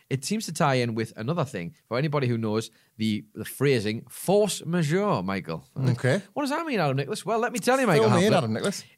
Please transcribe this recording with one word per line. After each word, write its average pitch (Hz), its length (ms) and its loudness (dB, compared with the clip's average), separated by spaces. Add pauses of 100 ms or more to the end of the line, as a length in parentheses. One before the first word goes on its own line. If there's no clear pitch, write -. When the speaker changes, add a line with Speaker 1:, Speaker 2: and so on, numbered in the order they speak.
(120)
Speaker 1:
it 135 120 -2
seems 214 220 -4
to 170 80 -8
tie 143 220 2
in 120 180 0
with 110 220 -4
another 147 300 -2
thing. 87 280 -8 (140)
For 117 100 -2
anybody 143 300 0
who 120 100 0
knows 110 320 -2 (280)
the, 107 360 0
the 107 120 -10
phrasing 117 640 0
force 202 540 0
majeure, 165 600 0
Michael. 95 440 -6 (220)
Speaker 2:
Okay. 127 320 2 (120)
Speaker 1:
What 285 100 -4
does 269 80 -2
that 330 160 -4
mean, 240 120 -2
Adam 139 180 2
Nicholas? - 280 -6
Well, 220 140 0
let 233 120 -2
me 240 60 -4
tell 247 220 2
you, 254 80 2
Michael 208 220 6
Speaker 2:
Fill - 100 6
me 185 80 4
in, 214 60 4
Speaker 1:
Hamflett. 190 40 6
Speaker 2:
Adam 113 160 0
Nicholas. - 300 -2 (140)